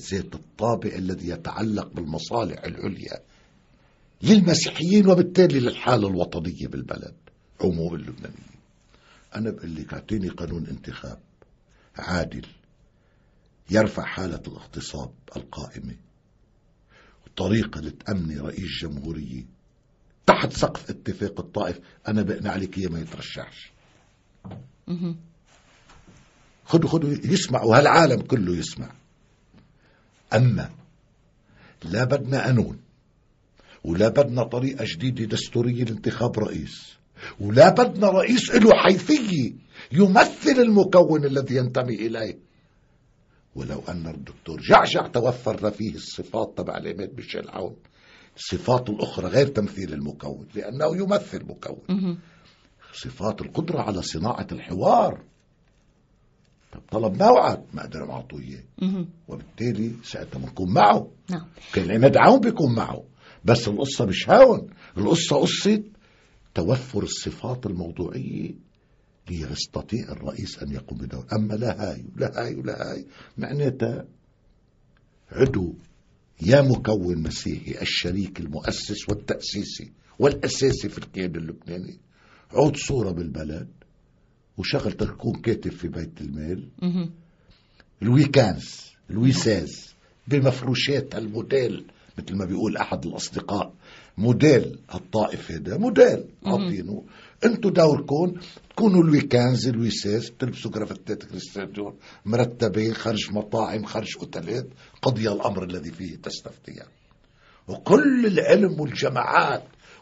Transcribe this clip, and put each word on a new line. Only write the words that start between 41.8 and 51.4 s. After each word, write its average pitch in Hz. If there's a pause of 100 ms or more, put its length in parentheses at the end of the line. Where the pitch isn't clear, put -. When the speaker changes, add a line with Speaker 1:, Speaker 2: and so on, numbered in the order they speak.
Speaker 1:
إليه. 110 (1160)
ولو 69
أن 85
الدكتور 78
جعجع 135
توفر 110
فيه 104
الصفات -
تبع 87
العماد 87
ميشيل 87
عون، 95 (600)
الصفات 120
الأخرى -
غير 120
تمثيل 98
المكون 71
لأنه 131
يمثل 190